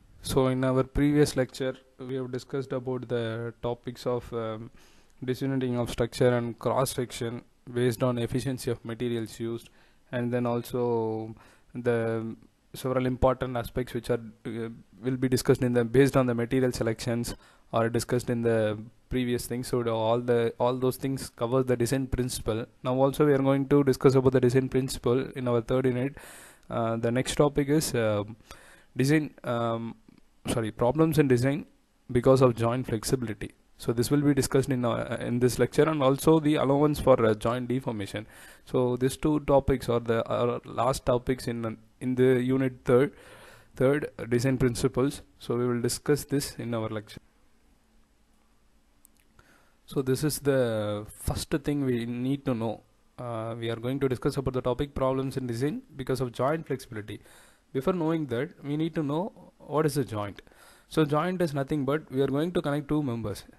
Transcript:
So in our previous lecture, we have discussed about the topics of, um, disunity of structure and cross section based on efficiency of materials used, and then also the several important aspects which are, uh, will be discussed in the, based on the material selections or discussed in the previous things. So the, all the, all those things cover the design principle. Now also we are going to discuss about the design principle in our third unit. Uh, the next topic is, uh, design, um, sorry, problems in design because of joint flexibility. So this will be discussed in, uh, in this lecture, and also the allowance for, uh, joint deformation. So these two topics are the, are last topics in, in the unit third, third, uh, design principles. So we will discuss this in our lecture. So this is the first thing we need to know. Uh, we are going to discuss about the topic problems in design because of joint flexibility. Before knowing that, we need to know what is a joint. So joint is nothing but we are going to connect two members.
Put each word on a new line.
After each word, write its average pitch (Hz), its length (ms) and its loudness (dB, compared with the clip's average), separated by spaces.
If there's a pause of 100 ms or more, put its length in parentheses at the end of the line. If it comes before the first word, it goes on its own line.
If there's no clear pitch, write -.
(220)
So 131 260 2
in 131 160 0
our 131 180 4
previous 143 540 2
lecture, 131 380 -2 (240)
we 131 180 -8
have 127 160 -6
discussed 131 400 -6
about 123 360 -6
the 117 540 -4
topics 120 440 -6
of, 123 260 -4
um, 113 380 -6 (540)
disunity 127 520 -2
of 120 140 -2
structure 123 460 2
and 120 220 -4
cross 123 340 0
section 117 500 -6 (300)
based 120 300 0
on 123 160 2
efficiency 123 520 -2
of 113 140 -6
materials 113 540 -4
used, 113 320 -6 (420)
and 120 200 -2
then 123 140 0
also 120 360 -2 (920)
the 120 260 0 (760)
several 127 320 -2
important 127 500 0
aspects 123 380 -6
which 117 160 -4
are, 120 100 0 (260)
uh, 113 220 -6 (360)
will 131 120 -2
be 127 120 0
discussed 127 340 2
in 123 100 2
the, 120 120 4
based 127 320 4
on 131 100 4
the 120 80 0
material 123 380 0
selections 117 640 -4 (380)
or 117 160 2
discussed 120 420 -2
in 117 120 -2
the 110 360 2 (300)
previous 120 380 -2
things. 120 220 -6
So 123 140 0
the, 117 100 -2
all 113 280 2
the, 120 380 2
all 127 180 2
those 127 200 0
things 135 340 -6
cover 127 320 0
the 123 140 2
design 131 300 0
principle. 123 600 -4 (160)
Now 127 120 -2
also 135 320 4
we 143 60 6
are 135 180 4
going 139 180 2
to 143 160 6
discuss 131 300 6
about 131 180 6
the 131 80 4
design 127 280 4
principle 131 680 0
in 127 120 -4
our 120 120 2
third 131 260 0
unit. 127 300 -2 (540)
Uh, 113 260 -2
the 117 140 0
next 127 260 -2
topic 147 320 2
is, 151 260 0
uh, 107 300 0 (720)
design, 143 400 2 (100)
um, 117 500 -2 (520)
sorry, 110 240 -2
problems 147 480 2
in 147 80 6
design 131 380 2 (480)
because 131 300 6
of 123 120 6
joint 117 320 -2
flexibility. 120 640 -4 (260)
So - 140 -2
this 117 180 0
will 147 100 4
be 143 140 4
discussed 135 360 2
in, 123 140 0
uh, 117 360 -2
in 120 180 -2
this 123 200 2
lecture, 147 300 4
and 151 140 0
also 139 380 4
the 151 160 2
allowance 139 440 2
for, 131 240 6
uh, 110 80 6
joint 117 360 -2
deformation. 110 580 -4 (380)
So 123 320 0
these 131 200 0
two 151 240 2 (120)
topics 135 360 2
are 117 120 2
the, 117 180 0 (100)
are 120 360 -2
last 123 420 -2
topics 127 420 0
in, 113 300 -6 (220)
in 127 160 -2
the 127 260 6
unit 127 320 0 (100)
third, 139 300 4 (640)
third, 139 420 2
uh, 113 60 -8
design 123 340 2
principles. 127 640 0 (160)
So - 180 -4
we 123 100 0
will 120 140 0
discuss 135 440 -2
this - 320 -4
in 117 180 -6
our 110 140 -2
lecture. 110 320 -10 (2750)
So 143 160 -4
this 131 220 -2
is 143 160 -2
the 110 680 0
first - 420 -6 (180)
thing 143 180 -2
we 120 180 -2
need 127 420 -4
to 131 80 0
know. 113 280 -6 (340)
Uh, 117 420 -8
we 117 100 -6
are 117 80 -4
going 123 240 -4
to 135 80 2
discuss 127 280 -2
about 131 180 -2
the 127 60 -2
topic 127 340 -2
problems 131 420 -2
in 127 100 -6
design 139 360 -2 (140)
because 131 240 -2
of 123 120 -4
joint 151 340 -2
flexibility. 110 540 -8 (520)
Before 135 200 0
knowing 160 340 0
that, 127 240 -4 (140)
we 143 120 -4
need 160 200 -2
to 165 60 -2
know 151 560 -6
what 156 280 0
is 135 100 -2
a 139 80 0
joint. 101 380 -8 (460)
So 160 160 2
joint 165 380 0
is 147 120 -2
nothing 143 300 -2
but 147 260 -2
we 131 120 -2
are 139 40 2
going 151 260 0
to 175 100 0
connect 147 260 -4
two 151 140 0
members. 113 420 -6 (140)